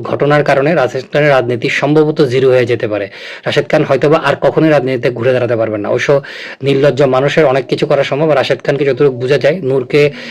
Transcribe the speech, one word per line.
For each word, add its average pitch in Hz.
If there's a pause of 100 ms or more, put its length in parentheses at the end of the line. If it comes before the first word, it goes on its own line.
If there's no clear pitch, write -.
ঘটনার 143
কারণে 143
রাশেদ 127
খানের 147
রাজনীতি 127
সম্ভবত 151
জিরো 131
হয়ে 127
যেতে 117
পারে। 101 (380)
রাশেদ 123
খান 123
হয়তোবা 139
আর 139
কখনোই 151
রাজনীতিতে 131
ঘুরে 123
দাঁড়াতে 123
পারবেন 110
না। 101
অবশ্য 135 (400)
নির্লজ্জ 135
মানুষের 139
অনেক 131
কিছু -
করা 139
সম্ভব। 147
আর 143
রাশেদ 127
খানকে 143
যতটুকু 135
বোঝা 127
যায়, 143
নূরকে 139 (180)